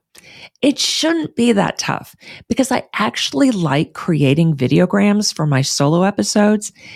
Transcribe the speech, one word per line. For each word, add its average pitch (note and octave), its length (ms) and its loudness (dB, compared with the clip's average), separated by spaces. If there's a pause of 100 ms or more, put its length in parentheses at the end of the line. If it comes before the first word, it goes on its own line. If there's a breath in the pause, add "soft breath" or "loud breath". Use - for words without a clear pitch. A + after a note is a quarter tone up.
(600 loud breath)
It C#4 160 0
shouldn't - 580 -2
be A#3+ 180 2
that - 240 0
tough - 380 -8 (340 loud breath)
because A#3+ 220 -2
I B3 120 -4 (100)
actually C4 580 -2
like D#3+ 420 -2
creating D3+ 640 2
videograms G3+ 800 0
for D#3 140 -2
my C3+ 140 2
solo D3+ 420 0
episodes, G#3 680 0 (220 loud breath)